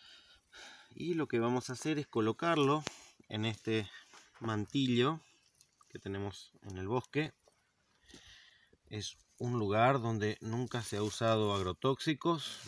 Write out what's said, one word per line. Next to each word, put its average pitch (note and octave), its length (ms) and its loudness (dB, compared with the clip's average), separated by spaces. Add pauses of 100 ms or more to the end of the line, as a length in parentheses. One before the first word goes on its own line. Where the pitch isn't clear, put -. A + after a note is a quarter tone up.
(960)
Y E3 200 -2
lo D#3 140 2
que A#2 120 2
vamos B2 280 2
a B2+ 60 -6
hacer D3 240 -2
es D3 80 -4
colocarlo C#3+ 760 2 (460)
en G#2+ 160 -2
este A2 460 -2 (500)
mantillo B2 800 2 (680)
que - 80 -14
tenemos G2 540 -8 (100)
en F#2+ 160 -10
el F#2+ 100 -6
bosque. C3+ 460 -4 (1500)
Es G#2+ 300 -8 (200)
un B2 200 -2
lugar A2+ 420 4
donde G#2+ 400 0
nunca A#2 420 -4
se G#2+ 140 -6
ha G#2 60 0
usado G#2+ 500 2
agrotóxicos, C3+ 1160 -2